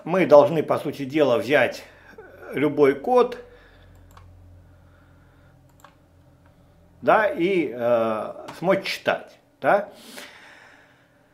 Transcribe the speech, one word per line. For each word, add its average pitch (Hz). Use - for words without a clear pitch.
мы 170
должны, 147
по 131
сути 139
дела, 135
взять 117
любой 139
код, 240
да, 196
и, 170
э, 113
смочь 190
читать, -
да. 180